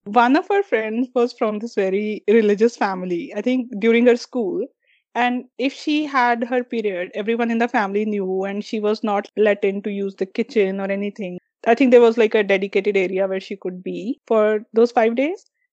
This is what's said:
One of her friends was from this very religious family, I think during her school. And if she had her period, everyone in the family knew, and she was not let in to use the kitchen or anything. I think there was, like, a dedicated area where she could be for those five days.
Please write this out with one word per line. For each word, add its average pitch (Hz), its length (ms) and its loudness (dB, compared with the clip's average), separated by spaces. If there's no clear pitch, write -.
One 240 320 4
of 381 120 -2
her 403 140 2
friends 220 520 -2
was 240 180 0
from 214 260 -4
this 233 160 -10
very 202 520 -2
religious 214 500 4
family, 180 580 -4
I 208 60 -4
think 247 380 -2
during 226 280 4
her 233 100 6
school. 190 480 -6
And 247 300 -2
if 269 160 -2
she 302 320 -4
had 240 400 0
her 247 180 -2
period, 208 520 -6
everyone 226 360 -2
in 226 60 0
the 233 100 0
family 214 380 -2
knew, 190 400 -4
and 202 180 -6
she 220 160 -8
was 208 240 -2
not 208 320 -2
let 202 300 2
in 196 180 -2
to 214 80 -6
use 196 240 -6
the 190 120 -4
kitchen 196 520 -2
or 196 120 -6
anything. 196 480 -6
I 233 100 4
think 254 160 4
there 240 100 10
was, 226 160 6
like, 220 180 2
a 214 80 2
dedicated 196 520 0
area 190 320 0
where 190 140 -4
she 202 160 -12
could 185 260 -10
be 180 440 -8
for 214 360 2
those 233 180 4
five 233 240 2
days. 302 300 -2